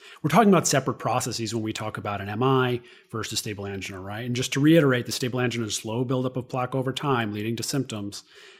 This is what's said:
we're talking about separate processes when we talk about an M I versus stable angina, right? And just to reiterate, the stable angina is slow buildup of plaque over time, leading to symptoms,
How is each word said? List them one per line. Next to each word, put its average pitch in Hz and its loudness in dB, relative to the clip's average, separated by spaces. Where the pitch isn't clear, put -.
we're 151 -2
talking 202 8
about 175 6
separate 135 2
processes 117 -4
when 113 -2
we 110 -4
talk 110 -8
about 101 -6
an 98 -8
M 107 -4
I 127 4
versus 110 -6
stable 101 -8
angina, 98 -10
right? 104 -10
And 123 -4
just 120 -2
to 139 0
reiterate, 143 6
the 104 -8
stable 123 -2
angina 117 0
is 101 -6
slow 113 -4
buildup 127 -2
of 127 -6
plaque 127 -4
over 131 -2
time, 120 0
leading 107 -4
to 117 -6
symptoms, 110 -6